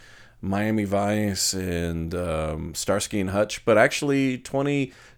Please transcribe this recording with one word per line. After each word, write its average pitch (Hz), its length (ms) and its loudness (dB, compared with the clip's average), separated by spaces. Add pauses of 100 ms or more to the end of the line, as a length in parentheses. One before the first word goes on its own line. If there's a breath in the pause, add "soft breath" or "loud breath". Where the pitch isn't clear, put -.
(420 loud breath)
Miami 104 420 0
Vice 101 680 0
and, 85 600 -2
um, 80 600 -4
Starsky 101 460 -2
and 95 100 -2
Hutch. 104 340 -2
But 110 140 6
actually, 135 580 2
twenty, 139 560 -2 (260 loud breath)